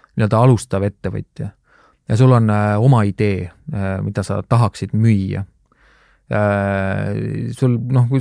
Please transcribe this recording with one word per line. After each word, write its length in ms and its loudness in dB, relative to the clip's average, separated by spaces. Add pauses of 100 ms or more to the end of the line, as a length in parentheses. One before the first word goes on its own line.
(180)
nii-öelda 240 2
alustav 420 2
ettevõtja 680 -8 (580)
ja 80 2
sul 160 6
on, 160 4
äh, 320 0
oma 220 4
idee, 480 -2 (200)
äh, 300 -4
mida 220 -4
sa 200 -4
tahaksid 500 0
müüa. 520 0 (840)
Äh, 1200 -2
sul, 240 0 (140)
noh, 180 2
kui, 120 0